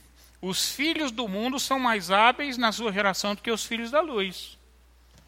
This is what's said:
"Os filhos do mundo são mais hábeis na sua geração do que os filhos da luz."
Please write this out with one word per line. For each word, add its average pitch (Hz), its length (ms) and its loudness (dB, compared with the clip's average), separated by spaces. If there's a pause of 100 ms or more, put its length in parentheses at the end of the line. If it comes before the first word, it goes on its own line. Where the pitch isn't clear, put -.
(420)
"Os - 300 -2
filhos 311 400 -2
do 233 160 -6
mundo 226 320 -4
são 269 180 0
mais 226 320 0
hábeis 247 480 4
na 233 140 2
sua 208 220 -4
geração 202 420 0
do - 60 -18
que 233 100 -2
os 220 140 -2
filhos 233 260 -4
da 294 80 4
luz." 220 580 -4 (720)